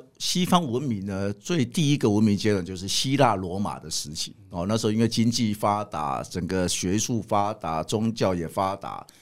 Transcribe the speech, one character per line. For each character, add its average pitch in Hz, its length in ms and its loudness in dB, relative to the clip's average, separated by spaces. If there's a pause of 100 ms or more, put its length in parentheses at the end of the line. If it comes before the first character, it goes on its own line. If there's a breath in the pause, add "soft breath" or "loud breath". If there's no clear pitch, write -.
(200)
西 - 260 0
方 175 200 4
文 123 160 -2
明 110 240 -4
呢， 98 280 -2
最 156 320 0
第 139 260 2
一 147 60 4
个 120 120 4
文 104 140 6
明 104 120 6
阶 104 180 2
段 92 120 0
就 92 80 -8
是 95 140 -8
希 135 300 0
腊 123 180 6
罗 92 240 -4
马 80 180 -4
的 76 140 -12
时 73 220 -6
期。 - 200 -8 (180)
哦， 87 140 -4
那 110 120 0
时 113 80 -2
候 107 80 2
因 110 60 0
为 113 80 4
经 113 220 2
济 113 240 0
发 104 300 0
达， 71 400 -4
整 87 240 -6
个 92 180 2
学 92 320 0
术 110 240 -2
发 101 320 0
达， 80 300 -4
宗 110 300 -2
教 101 200 0
也 85 140 -4
发 95 260 -2
达， 55 320 -10 (160 loud breath)